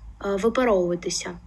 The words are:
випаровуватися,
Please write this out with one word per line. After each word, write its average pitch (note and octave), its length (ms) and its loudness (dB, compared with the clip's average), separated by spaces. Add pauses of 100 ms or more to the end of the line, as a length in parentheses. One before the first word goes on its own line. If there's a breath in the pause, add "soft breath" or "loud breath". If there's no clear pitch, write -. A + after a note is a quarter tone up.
(220)
випаровуватися, F#3+ 1300 0